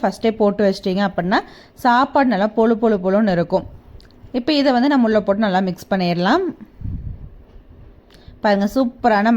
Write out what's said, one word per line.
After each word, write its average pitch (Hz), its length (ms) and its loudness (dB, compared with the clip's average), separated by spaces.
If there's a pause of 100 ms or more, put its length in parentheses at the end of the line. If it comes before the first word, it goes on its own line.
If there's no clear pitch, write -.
ஃபர்ஸ்டே 214 380 -2
போட்டு 202 260 2
வச்சிட்டீங்க 196 420 -2
அப்படின்னா 190 320 -2 (440)
சாப்பாடு 262 500 2
நல்லா 202 220 0
பொழு 226 260 2
பொழு 214 220 2
பொழுன்னு 196 320 2
இருக்கும். 175 300 -2 (720)
இப்போ 302 220 -2
இதை 277 160 2
வந்து 277 180 2
நம்ம 240 140 2
உள்ள 214 180 2
போட்டு 202 200 0
நல்லா 190 220 0
மிக்ஸ் - 240 -10
பண்ணிடலாம். 185 520 0 (2000)
பாருங்க 202 320 2
சூப்பரான 233 600 0